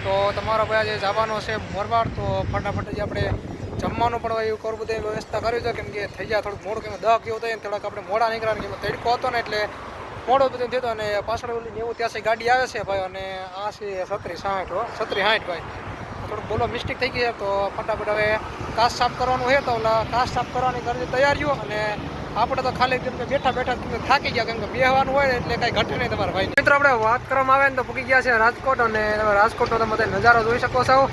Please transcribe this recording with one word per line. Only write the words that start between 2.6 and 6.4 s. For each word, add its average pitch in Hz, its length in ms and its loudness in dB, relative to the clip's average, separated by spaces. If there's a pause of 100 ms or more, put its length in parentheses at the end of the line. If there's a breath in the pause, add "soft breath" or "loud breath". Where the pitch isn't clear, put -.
જે 208 100 -4
આપણે 202 180 -2 (580)
જમવાનું 233 420 0
પણ 226 260 -2
એવું 214 140 -4
કરવું 220 180 -4
બધું 220 240 -4
વ્યવસ્થા 214 400 -4
કરવી 233 200 0
છે, 226 80 -2
કેમ 208 200 -8
કે 208 80 -6 (140)
થઈ 196 160 -8
જાય 208 100 2